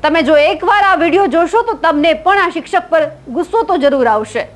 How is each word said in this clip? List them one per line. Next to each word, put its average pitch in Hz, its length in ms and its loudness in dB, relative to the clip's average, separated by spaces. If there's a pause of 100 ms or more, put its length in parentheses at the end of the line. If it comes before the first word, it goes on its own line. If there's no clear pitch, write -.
તમે 311 180 2
જો 294 160 2
એકવાર 370 460 2
આ 381 120 2
વીડિયો 339 320 2
જોશો 339 340 0
તો 453 120 -4
તમને 302 400 0
પણ 349 240 0
આ 370 120 0
શિક્ષક 359 400 -6
પર 320 120 2 (280)
ગુસ્સો 349 340 -2
તો 349 140 -2
જરૂર 277 300 2
આવશે. 220 480 -2